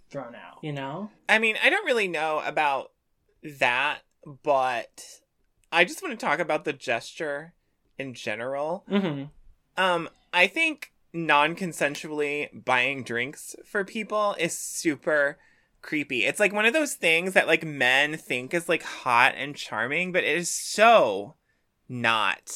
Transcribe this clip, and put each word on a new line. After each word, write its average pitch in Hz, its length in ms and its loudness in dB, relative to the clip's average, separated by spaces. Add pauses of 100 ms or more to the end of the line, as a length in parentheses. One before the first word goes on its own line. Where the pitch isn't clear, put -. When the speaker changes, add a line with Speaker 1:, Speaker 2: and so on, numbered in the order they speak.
Speaker 1:
thrown 123 260 -12
out, 95 280 -18
you 151 100 -8
know? 143 380 -8 (180)
Speaker 2:
I 208 100 4
mean, 220 240 0
I 240 60 4
don't 392 160 0
really 233 240 0
know 156 380 -2
about 147 460 0 (640)
that, 135 400 2 (440)
but 131 800 0 (500)
I 170 140 6
just - 160 -4
wanna 302 160 -8
talk 160 220 -2
about 156 260 -2
the 156 80 -2
gesture 143 800 -6 (460)
in 135 160 -10
general. 135 760 -6
Speaker 1:
Mm-hmm. 170 340 -2 (520)
Speaker 2:
Um, 175 320 0 (240)
I 180 140 4
think 311 480 -4 (180)
non-consensually 151 1500 0
buying 127 380 2
drinks 120 520 -6 (120)
for 202 180 -4
people 208 540 -2
is 165 200 -2
super 147 800 0 (460)
creepy. 139 420 -2
It's, 147 160 0
like, 202 140 4
one 208 100 0
of 233 80 4
those 302 220 0
things 180 400 0
that, 170 120 6
like, 160 200 4
men 143 500 4
think 131 380 -6
is, 170 160 -2
like, 160 120 0
hot 123 540 2
and 143 180 -8
charming, 143 580 -4
but 170 120 2
it 143 140 0
is 175 100 -4
so 147 840 4 (560)
not. 113 640 0